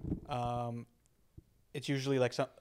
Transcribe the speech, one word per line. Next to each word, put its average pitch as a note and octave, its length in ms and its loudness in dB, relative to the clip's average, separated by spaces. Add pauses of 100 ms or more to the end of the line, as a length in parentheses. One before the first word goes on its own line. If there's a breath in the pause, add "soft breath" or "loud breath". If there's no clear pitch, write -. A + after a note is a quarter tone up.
(280)
Um, A#2+ 600 -2 (880)
it's C3 120 -6
usually, C3+ 300 2
like, B2 160 4
some, C3+ 140 0 (140)